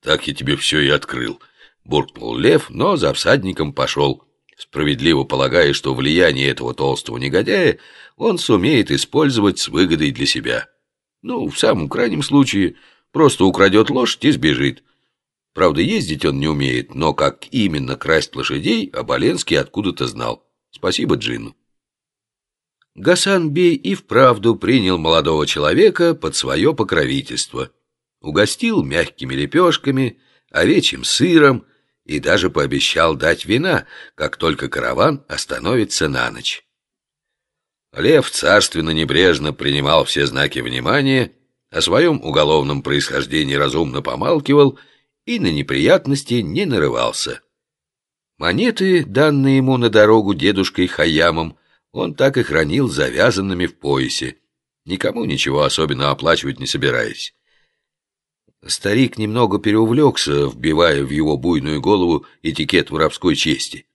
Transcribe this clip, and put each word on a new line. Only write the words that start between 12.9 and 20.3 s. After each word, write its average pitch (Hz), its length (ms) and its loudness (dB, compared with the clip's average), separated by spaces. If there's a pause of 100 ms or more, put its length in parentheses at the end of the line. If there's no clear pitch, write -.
просто 143 340 4
украдёт 95 440 4
лошадь 127 360 -2
и 147 60 4
сбежит. 69 520 0 (680)
Правда, 80 280 2
ездить 107 440 -2
он 69 140 0
не 73 100 -2
умеет, 67 440 -2
но 76 200 -2
как 71 380 -2
именно 76 440 -2
красть 76 400 0
лошадей, 78 540 -4
Оболенский - 680 -2
откуда-то 82 500 -4
знал. 57 380 -8 (260)